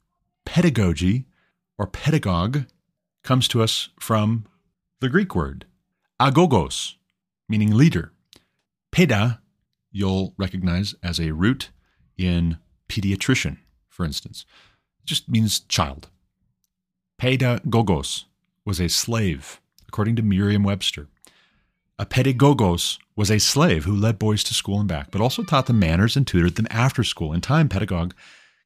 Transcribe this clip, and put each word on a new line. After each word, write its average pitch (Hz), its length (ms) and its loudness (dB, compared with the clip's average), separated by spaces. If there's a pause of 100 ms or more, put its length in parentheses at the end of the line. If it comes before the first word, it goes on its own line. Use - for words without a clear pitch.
(460)
pedagogy 107 800 2 (500)
or 101 100 -4
pedagogue 120 800 -2 (580)
comes 127 260 0
to 117 140 0
us - 280 -2 (100)
from 110 460 0 (540)
the 131 100 -2
Greek 185 240 0
word 71 320 -6 (520)
agogos, 127 760 2 (560)
meaning 107 260 2
leader. 120 360 2 (800)
Peda, 120 500 2 (520)
you'll 95 460 -2
recognize 92 640 -2
as 82 180 -4
a 80 120 -2
root 104 380 -2 (460)
in 85 400 0 (320)
pediatrician, 98 680 -2 (320)
for 90 160 -6
instance. - 400 -12 (560)
It - 40 -20
just - 220 -6
means 110 320 2
child. 69 480 -4 (1120)
Pedagogos 117 1040 0 (400)
was 98 160 -2
a 87 80 0
slave, 95 720 -2 (260)
according 110 300 -2
to 113 60 0
Merriam-Webster. 101 840 0 (880)
A 104 80 -6
pedagogos 127 920 2 (160)
was 104 160 0
a 107 80 2
slave 104 460 2
who 98 100 0
led 104 240 0
boys 107 260 0
to - 100 -6
school 101 260 -2
and 104 80 0
back, 71 220 -6
but 95 100 -4
also 123 220 0
taught 139 240 0
them 120 120 2
manners 90 380 2
and 139 100 2
tutored 85 300 2
them 110 140 -2
after 120 340 0
school. 80 300 -6
In 87 80 -2
time, 147 260 2
pedagogue 90 460 -4 (520)